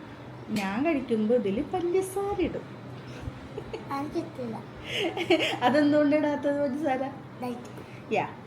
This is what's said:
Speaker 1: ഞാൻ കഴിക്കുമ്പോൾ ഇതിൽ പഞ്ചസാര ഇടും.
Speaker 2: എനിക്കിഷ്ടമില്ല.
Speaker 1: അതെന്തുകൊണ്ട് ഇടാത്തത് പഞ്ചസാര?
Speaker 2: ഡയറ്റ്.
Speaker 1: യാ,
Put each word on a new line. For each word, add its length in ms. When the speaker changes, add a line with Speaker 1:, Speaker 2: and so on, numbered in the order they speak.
Speaker 1:
ഞാൻ 340
കഴിക്കുമ്പോൾ 500
ഇതിൽ 300
പഞ്ചസാര 680
ഇടും. 360
Speaker 2:
എനിക്കിഷ്ടമില്ല. 640
Speaker 1:
അതെന്തുകൊണ്ട് 540
ഇടാത്തത് 460
പഞ്ചസാര? 400
Speaker 2:
ഡയറ്റ്. 720
Speaker 1:
യാ, 120